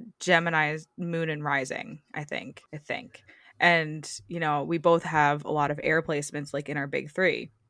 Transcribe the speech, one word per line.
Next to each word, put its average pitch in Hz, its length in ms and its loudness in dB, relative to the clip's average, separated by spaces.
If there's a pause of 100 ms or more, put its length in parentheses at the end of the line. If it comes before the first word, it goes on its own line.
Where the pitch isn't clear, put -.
(200)
Gemini's 160 680 2 (100)
moon 165 320 -2
and 147 140 -4
rising, 139 580 -4 (140)
I 151 80 -6
think. - 380 -10 (120)
I 156 40 -6
think. - 440 -10 (380)
And, 156 500 2 (180)
you 170 120 -6
know, 147 240 0
we 165 160 0
both 170 240 6
have 147 420 2
a - 60 -4
lot 147 180 2
of 147 140 -4
air 156 180 2
placements, 147 500 -4
like, 147 180 -6
in 147 80 -4
our 143 100 -4
big 147 240 -6
three. 170 400 0 (180)